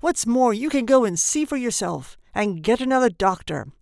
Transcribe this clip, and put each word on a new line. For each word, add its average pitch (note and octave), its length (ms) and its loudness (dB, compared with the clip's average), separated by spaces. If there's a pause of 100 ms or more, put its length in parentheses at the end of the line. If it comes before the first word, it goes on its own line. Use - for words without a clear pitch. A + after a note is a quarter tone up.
What's - 280 -2
more, A#3+ 260 4
you A#3 160 -2
can C#4 160 0
go B3+ 200 4
and F3 140 -2
see - 240 0
for D4 140 -4
yourself, G3+ 600 -4 (180)
and G3+ 260 -2
get A3+ 200 2
another B3+ 280 2
doctor. E3+ 600 -4 (100)